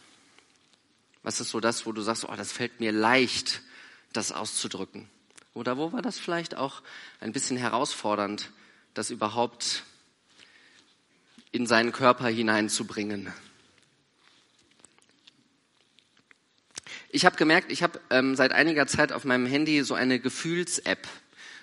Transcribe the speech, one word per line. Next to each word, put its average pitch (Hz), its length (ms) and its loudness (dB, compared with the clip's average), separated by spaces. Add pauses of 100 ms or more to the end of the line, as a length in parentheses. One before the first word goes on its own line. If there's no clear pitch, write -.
(1200)
Was 110 180 -4
ist 117 100 -6
so 113 100 -2
das, 113 240 0
wo 113 80 -6
du 107 80 -6
sagst, 110 260 -2
„Oh, - 100 -10
das 101 160 -8
fällt - 280 -6
mir 113 100 0
leicht, 117 680 2 (520)
das 110 200 -4
auszudrücken“? 101 760 -8 (440)
Oder 123 240 -4
wo 160 160 -4
war 233 100 -4
das 220 160 -6
vielleicht 170 360 -4
auch - 280 -6 (380)
ein 110 120 -6
bisschen 131 240 -2
herausfordernd, 107 920 -2 (440)
das 113 160 -4
überhaupt 117 760 -2 (1700)
in 120 100 0
seinen 117 240 4
Körper 123 380 4
hineinzubringen. 107 1040 0 (3750)
Ich - 160 0
hab 180 140 6
gemerkt, 160 340 6
ich 147 100 -2
hab, 170 160 -2 (120)
ähm, 131 260 4
seit 131 160 4
einiger 147 340 4
Zeit 147 240 2
auf - 140 -6
meinem 127 220 2
Handy 147 360 2
so 123 120 -2
eine 123 260 2
Gefühls-App. 170 880 -2 (540)